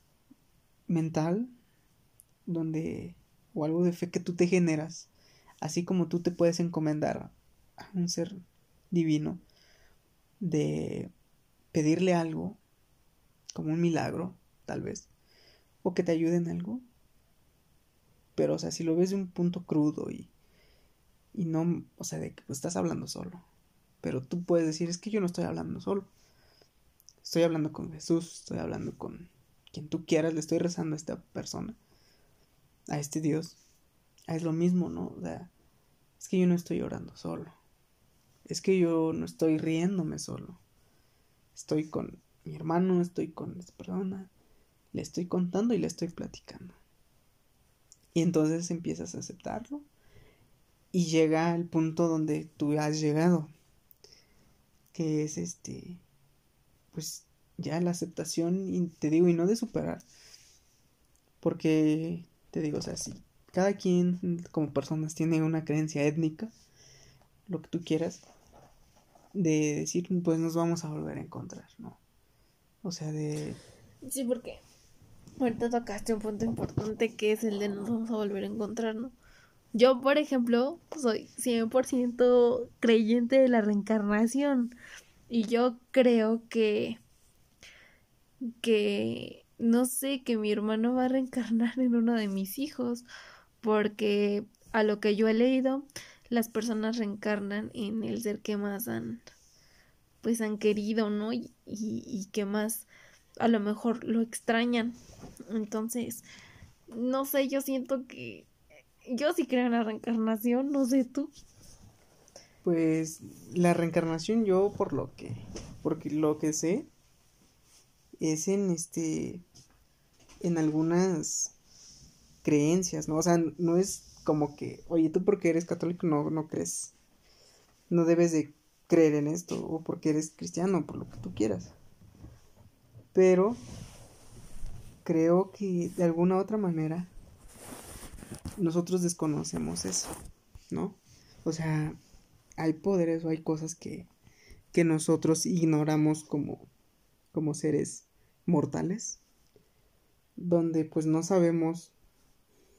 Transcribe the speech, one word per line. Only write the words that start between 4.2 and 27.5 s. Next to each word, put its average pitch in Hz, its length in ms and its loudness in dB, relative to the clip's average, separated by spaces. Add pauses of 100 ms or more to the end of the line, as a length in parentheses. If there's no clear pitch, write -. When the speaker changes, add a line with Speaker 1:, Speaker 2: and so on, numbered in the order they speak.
Speaker 1:
tú 175 140 -4
te 175 120 4
generas, 165 640 0 (520)
así 175 240 -4
como 175 240 0
tú 175 120 -2
te 175 100 0
puedes 170 300 2
encomendar 156 720 -2 (460)
a - 180 -20
un 175 140 0
ser 175 280 -6 (540)
divino, 160 480 2 (1040)
de 151 680 -2 (640)
pedirle 170 420 4
algo, 165 420 -2 (1000)
como 156 180 -4
un 165 80 0
milagro, 170 540 0 (300)
tal - 180 -6
vez, - 260 -10 (720)
o 180 120 -2
que 180 80 0
te 175 100 0
ayude 165 240 2
en 170 120 2
algo. 180 320 -6 (1600)
Pero, 151 140 2
o 156 40 -2
sea, 160 120 -6
si 165 140 -6
lo 160 120 2
ves 185 140 2
de 196 60 0
un 190 120 -4
punto 175 360 -2
crudo 151 460 0
y, - 200 -14 (1040)
y 190 100 -2
no, 160 400 0 (140)
o - 60 -10
sea, 160 140 -8
de - 140 -6
que, - 120 -20
pues, - 140 -10
estás 175 180 -6
hablando 160 300 -2
solo, 180 380 -12 (560)
pero 131 220 -4
tú 175 220 -6
puedes 170 220 4
decir, 160 220 -2
"Es 175 80 -6
que 202 140 -10
yo 214 100 0
no 180 60 2
estoy 175 180 -4
hablando 165 360 -6
solo, 196 260 -4 (1160)
estoy - 200 2
hablando 160 300 2